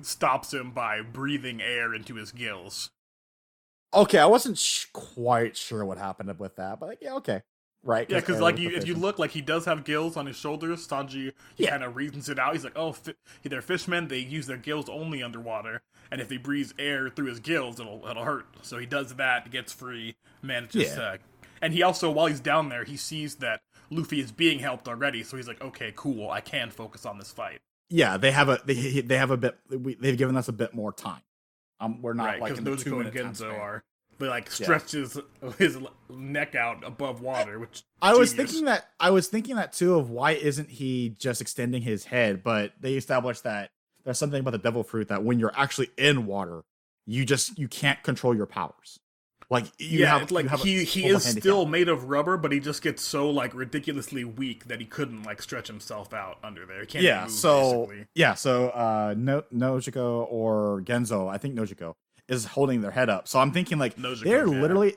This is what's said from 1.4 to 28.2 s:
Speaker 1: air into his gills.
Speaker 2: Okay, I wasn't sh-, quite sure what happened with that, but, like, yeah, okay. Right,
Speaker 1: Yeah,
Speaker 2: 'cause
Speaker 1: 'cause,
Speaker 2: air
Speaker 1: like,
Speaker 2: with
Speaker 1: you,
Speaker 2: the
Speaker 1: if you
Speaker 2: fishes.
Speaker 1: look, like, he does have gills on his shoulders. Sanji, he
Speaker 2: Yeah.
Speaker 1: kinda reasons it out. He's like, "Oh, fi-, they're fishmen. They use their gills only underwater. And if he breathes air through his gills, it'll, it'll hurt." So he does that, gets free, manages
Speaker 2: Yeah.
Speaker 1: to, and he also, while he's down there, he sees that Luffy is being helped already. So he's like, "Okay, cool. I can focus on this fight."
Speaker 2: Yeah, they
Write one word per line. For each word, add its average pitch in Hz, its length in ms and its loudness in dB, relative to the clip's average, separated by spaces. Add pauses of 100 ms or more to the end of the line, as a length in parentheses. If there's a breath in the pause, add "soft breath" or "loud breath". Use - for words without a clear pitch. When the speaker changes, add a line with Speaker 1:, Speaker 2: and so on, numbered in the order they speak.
Speaker 1:
air 117 320 -2
into 110 220 -10
his 107 140 -12
gills. 104 600 -10 (1040)
Speaker 2:
Okay, 196 240 8
I 151 80 12
wasn't 214 320 6
sh-, - 340 0
quite 117 640 0
sure 107 280 -6
what 95 140 -6
happened 95 400 -8
with 95 180 -12
that, 95 220 -8
but, 160 120 -10
like, - 100 -14
yeah, 262 140 -10
okay. 117 280 -4 (420)
Right, 117 240 0
Speaker 1:
Yeah, 185 120 0
Speaker 2:
'cause 165 60 -4
Speaker 1:
'cause, 185 100 2
Speaker 2:
air - 60 2
Speaker 1:
like, 170 120 6
Speaker 2:
with 170 80 -4
Speaker 1:
you, 170 80 -2
Speaker 2:
the 175 60 -4
Speaker 1:
if 156 100 -4
you 175 80 -2
Speaker 2:
fishes. 165 80 -2
Speaker 1:
look, 202 160 -2
like, 151 140 0
he 156 80 -6
does 156 240 -2
have 156 200 -2
gills 160 320 -2
on 143 100 -6
his 131 100 -12
shoulders. 160 500 -6
Sanji, 135 460 -6 (240 soft breath)
he 160 80 2
Speaker 2:
Yeah. - 60 2
Speaker 1:
kinda 131 180 -4
reasons 135 400 -8
it 135 100 -6
out. 135 140 2
He's 151 100 -4
like, 131 140 -12
"Oh, 160 160 -2
fi-, - 220 -14 (280 soft breath)
they're 135 180 -6
fishmen. 175 460 -2
They 131 140 -4
use 135 260 -8
their 131 100 -6
gills 143 320 -6
only 151 340 -8
underwater. 113 600 -8 (280 soft breath)
And 131 100 -6
if 120 100 -10
he 127 60 -6
breathes 139 420 -4
air 139 320 -2
through 143 160 -6
his 117 140 -8
gills, 123 400 -4
it'll, 107 280 -12
it'll 117 160 -8
hurt." 139 220 -4 (160)
So - 160 -12
he 123 80 -8
does 131 300 -4
that, 123 340 0
gets 127 220 -8
free, 117 420 -12 (280 soft breath)
manages 131 480 -2
Speaker 2:
Yeah. 147 40 -6
Speaker 1:
to, 104 240 -6 (420 loud breath)
and 160 140 0
he 165 80 4
also, 175 280 4
while 156 160 4
he's 151 140 0
down 147 280 2
there, 120 160 -8
he 139 120 -10
sees 151 400 -8
that 117 260 -4 (280 soft breath)
Luffy 151 300 -2
is 120 100 -6
being 156 300 2
helped 127 260 -6
already. 120 380 -4
So 135 120 -12
he's 123 120 -10
like, 113 120 -14
"Okay, 120 360 -10
cool. 113 340 -4
I 101 100 -2
can 123 300 -6
focus 104 340 -16
on 101 140 -10
this 98 140 -16
fight." 101 300 -12 (280)
Speaker 2:
Yeah, 127 260 6
they 135 140 6